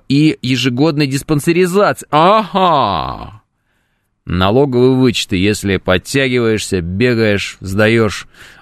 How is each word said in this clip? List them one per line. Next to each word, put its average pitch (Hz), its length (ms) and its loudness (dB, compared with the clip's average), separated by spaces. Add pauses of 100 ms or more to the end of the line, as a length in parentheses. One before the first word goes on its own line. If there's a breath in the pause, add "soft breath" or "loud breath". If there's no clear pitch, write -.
и 151 320 2
ежегодной 131 640 0
диспансеризации. 165 1040 -2
Ага! 147 1300 0 (840)
Налоговые 123 680 2
вычеты, 127 420 0
если 98 420 0
подтягиваешься, 113 1000 -2
бегаешь, 104 800 -2
сдаёшь 107 720 0 (320 loud breath)